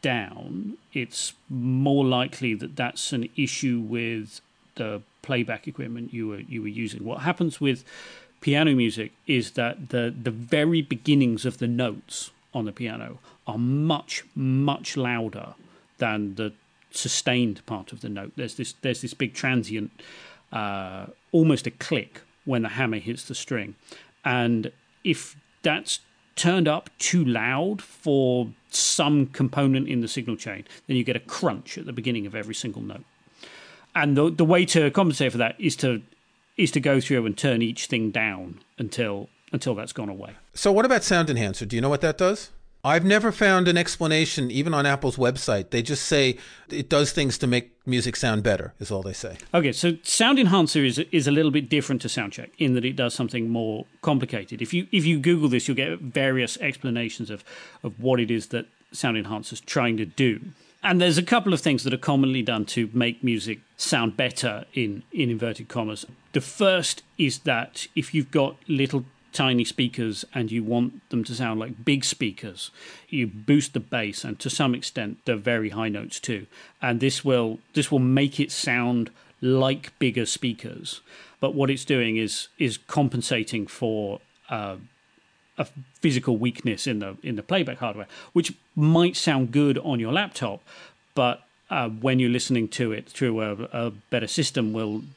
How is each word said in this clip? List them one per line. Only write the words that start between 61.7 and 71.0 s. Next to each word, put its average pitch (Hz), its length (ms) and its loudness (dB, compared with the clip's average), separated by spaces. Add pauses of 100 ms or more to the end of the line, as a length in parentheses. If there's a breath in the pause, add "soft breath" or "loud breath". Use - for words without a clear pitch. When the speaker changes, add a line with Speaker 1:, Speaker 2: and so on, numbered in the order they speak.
Speaker 1:
that 131 100 0
are 131 40 -2
commonly 135 460 2
done 110 220 -2
to 113 280 -2
make 117 300 0
music 113 360 -2 (180)
sound 117 380 0
better 123 500 -2 (100)
in, 110 260 -2 (100)
in 131 200 0
inverted 113 360 -4
commas. 107 380 -6 (280)
The 147 60 2
first 185 640 0 (160)
is 135 220 2
that - 560 -2
if - 180 -4
you've 147 160 0
got 139 260 2 (120)
little 135 360 0 (300)
tiny 127 320 2
speakers 117 580 -4 (120)
and 117 160 -2
you 113 120 -2
want 120 460 -2